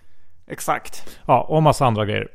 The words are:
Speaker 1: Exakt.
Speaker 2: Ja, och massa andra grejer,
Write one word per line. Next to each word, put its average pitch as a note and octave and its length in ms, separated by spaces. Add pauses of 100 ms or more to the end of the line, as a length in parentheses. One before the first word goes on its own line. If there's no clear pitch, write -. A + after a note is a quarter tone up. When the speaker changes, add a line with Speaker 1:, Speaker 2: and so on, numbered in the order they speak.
(460)
Speaker 1:
Exakt. - 800
Speaker 2:
Ja, C3 160
och D#3 200
massa C#3+ 240
andra G#2+ 180
grejer, G#2 300